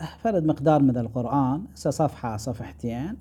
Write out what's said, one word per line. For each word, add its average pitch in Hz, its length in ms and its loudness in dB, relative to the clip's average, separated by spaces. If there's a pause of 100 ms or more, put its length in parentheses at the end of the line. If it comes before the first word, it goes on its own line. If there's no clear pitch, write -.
(180)
فرد 196 260 0
مقدار 151 380 4
من 127 140 4
القرآن، 127 680 0 (100)
هسه - 160 -2
صفحة 127 460 -2
صفحتين 120 840 -8